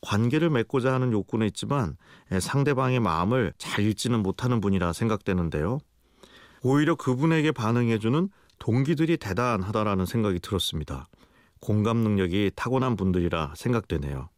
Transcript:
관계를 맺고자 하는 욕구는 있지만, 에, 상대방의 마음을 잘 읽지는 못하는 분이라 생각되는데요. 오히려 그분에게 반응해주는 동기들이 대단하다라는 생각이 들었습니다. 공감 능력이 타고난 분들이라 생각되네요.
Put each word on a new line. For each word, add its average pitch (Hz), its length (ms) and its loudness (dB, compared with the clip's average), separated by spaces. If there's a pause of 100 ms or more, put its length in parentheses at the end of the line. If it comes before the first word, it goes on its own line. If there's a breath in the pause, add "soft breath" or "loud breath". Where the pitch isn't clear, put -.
관계를 123 500 0
맺고자 127 420 0
하는 127 200 0
욕구는 110 360 0
있지만, 107 480 -4 (360 loud breath)
에, 92 80 2
상대방의 131 580 0
마음을 98 600 0
잘 - 260 -4
읽지는 110 360 0
못하는 113 400 -2
분이라 92 320 0
생각되는데요. 90 840 -2 (840 loud breath)
오히려 147 340 2
그분에게 151 560 0
반응해주는 117 760 2 (300 soft breath)
동기들이 156 600 0
대단하다라는 104 880 0
생각이 101 340 0
들었습니다. 76 680 -4 (520 soft breath)
공감 107 380 2
능력이 101 580 2
타고난 127 400 0
분들이라 87 580 0
생각되네요. 73 840 -4